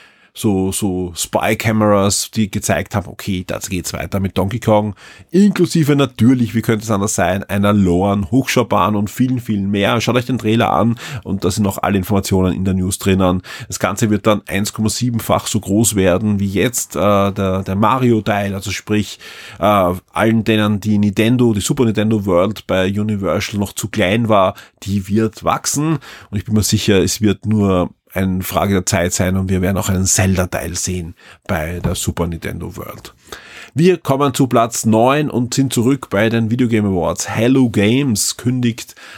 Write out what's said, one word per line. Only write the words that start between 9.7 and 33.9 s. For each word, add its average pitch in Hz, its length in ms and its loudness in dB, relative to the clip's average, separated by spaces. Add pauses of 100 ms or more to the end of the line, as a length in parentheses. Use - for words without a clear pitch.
mehr. 104 300 2
Schaut 120 160 0
euch 123 80 0
den 131 120 -2
Trailer 110 360 2
an 113 260 2 (240)
und 95 220 -4
da 92 60 2
sind 107 120 0
noch 98 180 -2
alle 98 160 0
Informationen 95 560 0
in 92 120 -4
der 95 80 0
News 92 260 -2
drinnen. 92 440 2 (260)
Das - 100 -10
Ganze 104 300 -2
wird 104 180 0
dann 104 180 2
eins 98 280 -6
Komma 107 160 -2
sieben-fach 113 580 -2
so 107 140 -2
groß 104 340 0
werden 95 460 2
wie 98 80 -2
jetzt, 101 480 -2
äh, - 20 0
der, 98 640 0
der 95 140 -6
Mario-Teil, 107 800 0
also 98 160 -8
sprich, - 480 -4 (400)
äh, 95 340 4 (180)
allen 110 320 2
denen, 107 380 2
die 107 160 0
Nintendo, 110 560 2
die 101 80 0
Super 135 240 0
Nintendo 107 400 0
World 98 420 0
bei 95 220 0
Universal 101 680 -2
noch 101 140 -2
zu - 160 -8
klein 107 400 0
war, 95 280 4 (280)
die 98 240 -4
wird 107 380 -2
wachsen 143 540 -2 (300)
und 104 80 -6
ich 101 60 -4
bin 104 120 -2
mir 104 80 4
sicher, 101 380 2
es 90 200 -2
wird 101 240 0
nur 101 460 2 (220)
eine 92 300 -2
Frage 98 320 0
der 92 100 0
Zeit 90 260 0
sein 92 240 0
und 95 140 0
wir 92 120 0
werden 92 140 0
auch 92 140 -2
einen 95 160 0
Zelda-Teil 92 680 0
sehen 90 400 -6 (340)
bei 85 320 -4
der 87 140 -2
Super 85 320 -4
Nintendo 87 500 -8
World. - 360 -16 (600)
Wir 175 240 4